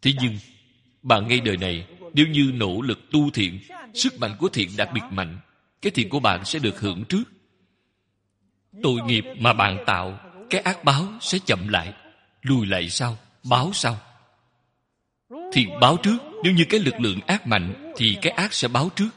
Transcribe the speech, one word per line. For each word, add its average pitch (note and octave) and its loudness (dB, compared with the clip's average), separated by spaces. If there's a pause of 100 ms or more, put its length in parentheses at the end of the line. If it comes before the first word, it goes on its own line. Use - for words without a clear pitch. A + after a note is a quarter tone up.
Thế C3+ 2 (100)
nhưng, A2+ 0 (640)
bạn A2 2
ngay B2 2
đời A2 0
này, F2 -4 (260)
nếu D3+ 4
như C#3+ 2
nỗ G#2+ 0
lực B2 -2 (120)
tu D3 4
thiện, F#2+ -2 (340)
sức - -2
mạnh G#2+ -4
của F3 0
thiện G2+ -2
đặc G2+ 0
biệt A2 -2 (100)
mạnh, F#2 -6 (420)
cái G#3 -2
thiện D3 0
của C#3 -2
bạn G2+ 0
sẽ D#3 -4
được A2+ -2
hưởng G2+ -4
trước. G3+ 0 (1600)
Tội B2 2
nghiệp A#2 0 (160)
mà A#2 6
bạn G2+ 2
tạo, F#2+ -2 (300)
cái F#3 0
ác F#3+ -2
báo D3 4 (140)
sẽ - -2
chậm F#2 0
lại, F#2+ -2 (480)
lùi B2+ 2
lại F#2 -2
sau, A#2 -4 (260)
báo B2+ 2
sau. A#2 -2 (1500)
Thiện A#2 2 (120)
báo C#3 8
trước, G#3+ 4 (260)
nếu F3+ 4
như E3+ 6
cái A3 4
lực C3+ -2
lượng G#2 0
ác - -2
mạnh G2 -2
thì A2 0
cái D#3+ 0
ác G3+ -2
sẽ - -2
báo C3 0
trước. G#3 0